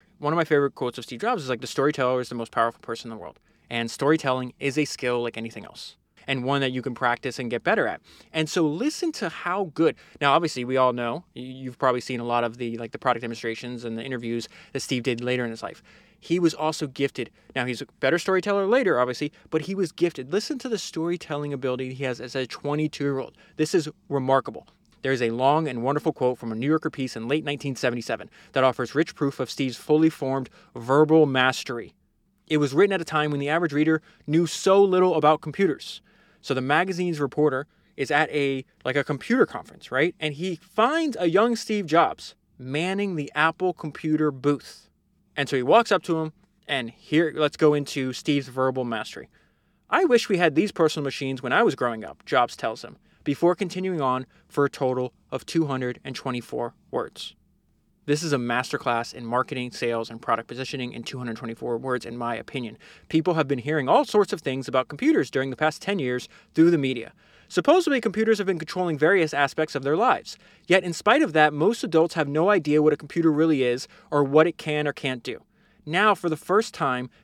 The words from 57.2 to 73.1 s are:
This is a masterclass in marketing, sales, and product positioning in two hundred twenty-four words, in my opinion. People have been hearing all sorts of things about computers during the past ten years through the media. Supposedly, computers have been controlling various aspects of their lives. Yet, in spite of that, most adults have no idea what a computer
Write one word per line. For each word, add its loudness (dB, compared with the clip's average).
This 0
is -2
a 4
masterclass -2
in -14
marketing, -2
sales, -4
and -14
product -2
positioning -8
in -12
two -10
hundred -6
twenty-four -6
words, -4
in -10
my -4
opinion. -10
People 0
have 0
been -2
hearing -2
all 6
sorts 2
of -6
things -4
about 0
computers 0
during -2
the -8
past -2
ten -4
years -4
through 6
the 4
media. -4
Supposedly, 4
computers 2
have -6
been 0
controlling -4
various 4
aspects 0
of -6
their 0
lives. 0
Yet, 4
in -4
spite 4
of 0
that, 6
most 2
adults 4
have 0
no 2
idea 4
what 6
a 2
computer 2